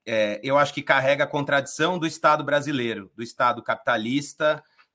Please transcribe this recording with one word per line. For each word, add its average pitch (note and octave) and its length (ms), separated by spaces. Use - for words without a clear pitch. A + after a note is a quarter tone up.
é, G#2+ 380
eu C3+ 140
acho C#3+ 160
que D3 80
carrega C#3+ 420
a C#3 40
contradição D3 720
do D#3 80
Estado D3+ 380
brasileiro, C3 720
do A#2 80
Estado A#2+ 400
capitalista, C3 960